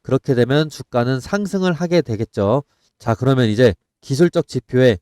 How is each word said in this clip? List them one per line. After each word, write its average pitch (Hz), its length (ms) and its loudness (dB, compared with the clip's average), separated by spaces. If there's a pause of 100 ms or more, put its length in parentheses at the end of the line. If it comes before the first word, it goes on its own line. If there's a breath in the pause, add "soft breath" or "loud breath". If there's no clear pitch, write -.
그렇게 131 340 -2
되면 139 340 0
주가는 123 500 -4
상승을 190 540 -4
하게 170 280 0
되겠죠. 113 600 -2 (340)
자, 113 160 -4
그러면 127 360 2
이제 107 260 2 (240)
기술적 160 480 0
지표에 127 540 0